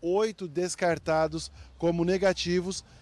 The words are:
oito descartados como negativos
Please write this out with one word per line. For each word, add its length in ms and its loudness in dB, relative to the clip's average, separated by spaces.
oito 480 -2
descartados 1000 0
como 260 0
negativos 800 0